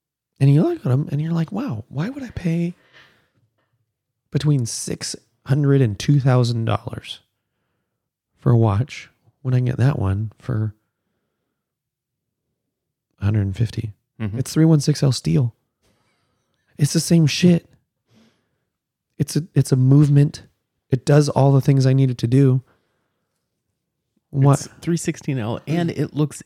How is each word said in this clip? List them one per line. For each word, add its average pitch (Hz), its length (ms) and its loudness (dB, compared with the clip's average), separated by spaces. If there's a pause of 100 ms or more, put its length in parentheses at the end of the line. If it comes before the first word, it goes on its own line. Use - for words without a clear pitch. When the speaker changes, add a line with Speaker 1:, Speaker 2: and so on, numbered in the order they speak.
(380)
Speaker 1:
And 139 140 4
you 151 100 4
look 339 220 -2
at 123 80 0
'em 139 180 -2
and 143 100 -4
you're 160 120 -6
like, 165 200 -4
"Wow, 196 360 -8
why 160 200 -6
would 277 140 -12
I 226 80 -14
pay 170 440 -4 (1600)
between 143 360 0
six - 500 -10 (300)
hundred 139 340 2
and 104 180 0
two 143 220 2
thousand 120 440 0
dollars - 560 -8 (1160)
for 131 160 -2
a 120 40 4
watch 110 540 -2 (320)
when 127 120 -4
I 123 40 0
can 123 80 -2
get - 100 -4
that 131 220 0
one 101 400 -4
for 107 360 -6 (2500)
a 98 40 -6
hundred 104 180 0
and 98 140 -6
fifty?" 110 360 -6 (280)
Speaker 2:
Mm-hmm. 107 180 -8
Speaker 1:
It's - 140 -8
three 156 120 2
one 160 160 4
six - 220 -2
L 139 100 2
steel. 143 420 -2 (1200)
It's 147 140 0
the 165 80 0
same 165 260 2
shit. 175 420 2 (1500)
It's - 180 -6
a, 151 180 -2
it's 139 180 2
a 135 40 4
movement. 143 640 4 (480)
It 127 160 -2
does 147 240 4
all 135 220 2
the 135 100 4
things 135 240 2
I 135 80 4
need 135 160 2
it 120 80 -6
to - 80 -2
do. 131 360 4 (1700)
What? 139 320 2
Speaker 2:
It's - 80 -14 (140)
three 165 160 -2
sixteen 147 400 -6
L, 107 280 -6
and 170 240 -2
it - 220 -6
looks 147 340 -4